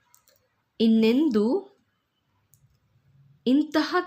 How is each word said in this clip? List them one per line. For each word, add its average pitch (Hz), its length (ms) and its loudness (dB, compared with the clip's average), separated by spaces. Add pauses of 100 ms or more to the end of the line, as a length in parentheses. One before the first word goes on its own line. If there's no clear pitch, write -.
(800)
ಇನ್ನೆಂದೂ 226 880 0 (1800)
ಇಂತಹ 302 480 0 (100)